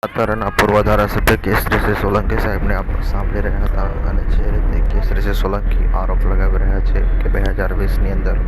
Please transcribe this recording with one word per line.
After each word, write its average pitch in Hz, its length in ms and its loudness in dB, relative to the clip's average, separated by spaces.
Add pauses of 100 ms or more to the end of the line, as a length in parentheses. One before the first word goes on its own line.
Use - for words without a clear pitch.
અત્યારના 110 540 -4
પૂર્વ 104 180 2 (120)
ધારાસભ્ય 107 480 2 (100)
કેસરીસિંહ 104 560 0
સોલંકી 104 440 0
સાહેબને 101 340 0
આપ - 100 -6 (220)
સાંભળી 101 340 -2
રહ્યા 101 240 0
હતા - 400 -2
અને - 140 0 (100)
જે - 100 2 (120)
રીતે 107 260 0 (100)
કેસરીસિંહ 98 520 0
સોલંકી 98 420 0 (140)
આરોપ 92 320 0
લગાવી 95 320 2
રહ્યા 98 260 0
છે - 120 2 (200)
કે - 140 0
બે 101 100 0
હજાર 95 340 -2
વીસની 98 380 0
અંદર 95 180 0 (120)